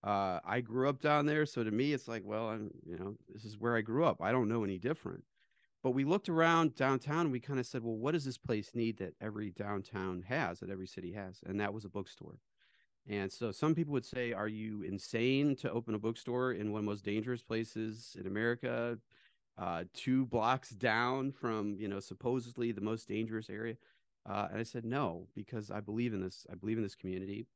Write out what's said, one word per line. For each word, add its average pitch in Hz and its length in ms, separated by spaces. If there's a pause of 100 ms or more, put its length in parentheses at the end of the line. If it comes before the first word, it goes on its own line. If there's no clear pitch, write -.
Uh, 98 400
I 107 180
grew 127 280
up 139 100
down 147 260
there, 151 220
so 120 160
to 110 80
me, 131 200
it's 135 160
like, 113 160
well, 110 260
I'm, 107 220 (140)
you 85 120
know, 98 200 (120)
this 107 160
is 104 120
where 117 180
I 113 60
grew 113 220
up. 131 180
I 98 100
don't 120 180
know 113 140
any 98 140
different. 98 460 (580)
But 127 100
we 135 120
looked 185 260
around 165 460
downtown, 135 460
and 156 100
we 123 80
kinda 127 240
said, 123 180
"Well, 113 160
what 127 140
does 160 140
this 127 120
place 107 380
need 113 220
that 90 220
every 107 300
downtown 95 760
has, 101 360
that 92 100
every 95 180
city 90 260
has?" 101 300
And 101 160
that 101 140
was 107 120
a 92 40
bookstore. - 480 (680)
And 98 240
so 117 200
some 156 220
people 156 200
would 127 120
say, 120 280
"Are 104 160
you 107 340
insane 127 720
to 127 160
open 113 240
a 104 40
bookstore 120 520
in 104 200
one 107 80
of 104 60
the 101 60
most 101 140
dangerous 110 360
places 110 760
in 95 80
America, 120 720 (600)
uh, 87 320
two 131 360
blocks 117 420
down 123 640
from, 107 480
you 107 80
know, 98 120
supposedly 120 720
the 101 100
most 110 260
dangerous 110 420
area?" 113 260 (480)
Uh, 101 280
and 107 80
I 113 40
said, 113 220
"No, 113 480
because 104 380
I 101 80
believe 110 340
in 95 80
this. 92 260
I - 60
believe 101 240
in 110 60
this 98 100
community 95 640